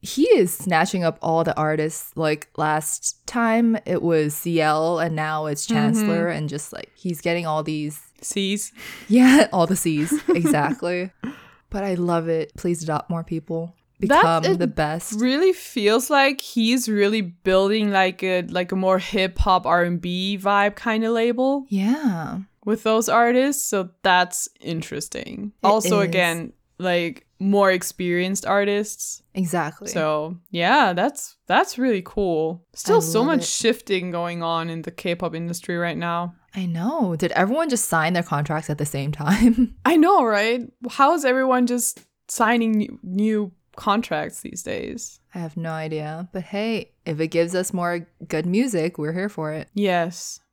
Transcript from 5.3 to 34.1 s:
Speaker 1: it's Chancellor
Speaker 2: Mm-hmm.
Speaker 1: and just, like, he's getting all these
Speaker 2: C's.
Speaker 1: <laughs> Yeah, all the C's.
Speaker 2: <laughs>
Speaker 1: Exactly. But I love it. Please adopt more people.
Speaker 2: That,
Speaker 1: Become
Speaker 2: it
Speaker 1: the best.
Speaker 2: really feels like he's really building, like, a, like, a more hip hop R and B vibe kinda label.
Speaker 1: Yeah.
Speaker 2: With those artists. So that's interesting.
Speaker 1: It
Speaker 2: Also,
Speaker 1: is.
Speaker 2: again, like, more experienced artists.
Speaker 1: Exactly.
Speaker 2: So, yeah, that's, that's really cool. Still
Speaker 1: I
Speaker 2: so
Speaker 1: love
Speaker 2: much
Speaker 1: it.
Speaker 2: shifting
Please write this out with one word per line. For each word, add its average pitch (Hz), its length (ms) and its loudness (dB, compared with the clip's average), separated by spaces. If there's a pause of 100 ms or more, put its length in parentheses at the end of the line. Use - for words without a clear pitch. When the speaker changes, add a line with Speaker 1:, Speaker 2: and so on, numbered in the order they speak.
Speaker 1:
it's 147 220 -4
Chancellor 214 640 2
Speaker 2:
Mm-hmm. 156 100 -4
Speaker 1:
and 151 100 -4
just, 143 240 -10
like, - 240 -14
he's 175 240 -8
getting 170 260 -2
all 156 160 -2
these 151 380 -6 (220)
Speaker 2:
C's. 202 500 -4 (180)
Speaker 1:
<laughs> - 180 -18
Yeah, 254 440 8
all 170 140 4
the 185 100 0
C's. 156 320 0 (160)
Speaker 2:
<laughs> - 100 -6
Speaker 1:
Exactly. 180 760 0 (580)
But 196 160 -6
I 190 160 -2
love 170 320 0
it. 160 240 -2
Please 175 260 -2
adopt 156 280 -4
more 165 140 -4
people. 165 520 -8 (240)
Speaker 2:
That, 208 80 0
Speaker 1:
Become 320 380 4
Speaker 2:
it 370 120 2
Speaker 1:
the - 80 2
best. 165 540 -4
Speaker 2:
really 285 320 2
feels 226 560 0
like 277 320 2
he's 233 480 0
really 214 320 2
building, 196 720 2
like, 190 320 2
a, 185 240 0
like, 180 240 -4
a 190 40 -2
more 190 220 2
hip 190 380 -2
hop 185 300 2
R 175 180 4
and 175 160 -2
B 185 400 -4
vibe 202 400 2
kinda 226 320 0
label. 254 560 0
Speaker 1:
Yeah. 202 680 0 (260)
Speaker 2:
With 214 200 -2
those 220 260 2
artists. 247 580 2
So 190 220 -4 (120)
that's 180 460 2 (140)
interesting. - 880 -8 (100)
Speaker 1:
It 190 40 2
Speaker 2:
Also, 208 340 4
Speaker 1:
is. 196 80 2
Speaker 2:
again, 170 460 -2 (240)
like, 175 480 -2 (160)
more 196 300 4
experienced 180 720 -2
artists. 202 760 -2 (120)
Speaker 1:
Exactly. 175 540 -4
Speaker 2:
So, 156 480 -2 (140)
yeah, 190 420 2
that's, 202 440 -4 (100)
that's 254 320 2
really 240 260 0
cool. 170 720 -4
Still - 240 2
Speaker 1:
I - 20 6
Speaker 2:
so 165 200 0
Speaker 1:
love 247 80 2
Speaker 2:
much 302 160 2
Speaker 1:
it. - 40 -4
Speaker 2:
shifting 196 640 -2